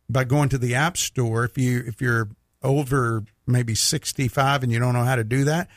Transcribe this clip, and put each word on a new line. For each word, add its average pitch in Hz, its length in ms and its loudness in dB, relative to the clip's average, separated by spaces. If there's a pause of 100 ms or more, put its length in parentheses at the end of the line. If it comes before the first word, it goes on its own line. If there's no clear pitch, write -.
by 131 140 0
going 139 280 2
to 139 80 0
the 120 180 0
App 165 200 0
Store. 117 480 -2
If 120 140 -6
you, 123 260 0
if 113 160 -10
you're 117 280 0 (340)
over 131 600 0 (220)
maybe 120 280 2
sixty-five 139 880 0
and 127 80 0
you 117 80 0
don't 123 140 2
know 120 100 0
how 127 140 0
to 113 80 0
do 131 200 0
that, 160 320 0